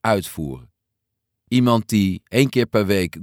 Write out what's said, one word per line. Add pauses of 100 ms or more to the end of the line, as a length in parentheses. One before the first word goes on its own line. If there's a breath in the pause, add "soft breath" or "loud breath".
uitvoeren. (760)
Iemand
die
één
keer
per
week